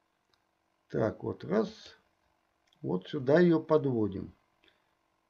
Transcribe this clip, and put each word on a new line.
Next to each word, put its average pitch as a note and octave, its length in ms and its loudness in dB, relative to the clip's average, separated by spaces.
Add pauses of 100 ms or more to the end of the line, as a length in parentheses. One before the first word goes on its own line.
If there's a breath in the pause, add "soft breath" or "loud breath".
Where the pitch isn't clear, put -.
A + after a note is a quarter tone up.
(880)
Так, - 360 -4
вот A2 200 -8
раз. G3+ 240 -2 (1120)
Вот E3 280 -6
сюда C#3+ 320 2
ее E3+ 180 6
подводим. B2 720 0 (960)